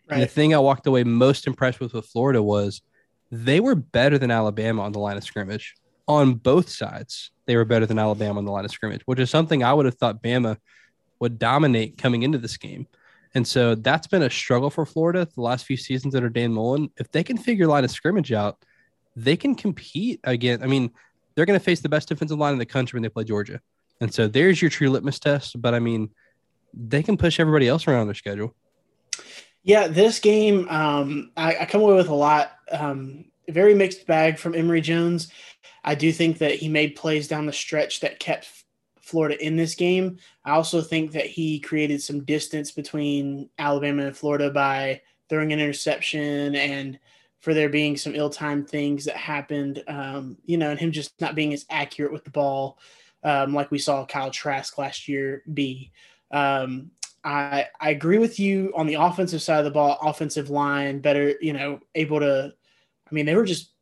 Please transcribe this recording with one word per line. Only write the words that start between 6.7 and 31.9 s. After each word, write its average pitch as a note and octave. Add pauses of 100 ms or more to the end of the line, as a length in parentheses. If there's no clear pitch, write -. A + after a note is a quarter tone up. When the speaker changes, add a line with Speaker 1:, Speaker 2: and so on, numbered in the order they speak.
Speaker 1:
they B2
were A#2
better A2+
than A2
Alabama G#2+
on G2+
the G2+
line G2+
of G2+
scrimmage, -
which B2+
is B2+
something D#3
I A#2+
would C#3+
have B2
thought A2
Bama A#2 (640)
would A#2+
dominate A#2+
coming A#2+
into D3
this A2+
game. G2 (480)
And A#2+
so A#2+
that's B2+
been F#3
a C3
struggle B2+
for D#3
Florida E3+
the C3
last A#2+
few C3
seasons C3
under B2
Dan A#2
Mullen. B2
If -
they E3
can B3
figure G3+
line C#3+
of A#2+
scrimmage F3+
out, G#2 (540)
they C3
can C#4
compete G#3
again. B2
I C3
mean, C3 (440)
they're E3
gonna G3
face F3
the -
best D3+
defensive D3+
line D3
in C3+
the A#2
country B2+
when A2+
they A2+
play A2
Georgia. G#2 (420)
And -
so A2+
there's D#3
your E3
true C#3
litmus C3+
test. C#3+
But, A#2+
I A#2+
mean, A2+ (640)
they B2
can G#3
push E3+
everybody D3+
else D3
around A#2+
their G2+
schedule. G2+ (1120)
Speaker 2:
Yeah, G3+
this G3+
game, G#3
um, D3
I, E3
I -
come -
away G#3